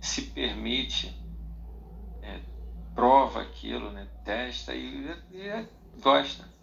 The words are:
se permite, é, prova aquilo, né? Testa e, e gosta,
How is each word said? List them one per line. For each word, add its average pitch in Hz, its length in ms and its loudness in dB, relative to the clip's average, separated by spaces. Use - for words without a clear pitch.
se - 220 -2
permite, 120 880 -2
é, 101 160 -10
prova 120 480 8
aquilo, 113 480 -6
né? 101 160 -8
Testa 120 520 -2
e, 135 340 -6
e 202 340 -6
gosta, 139 440 6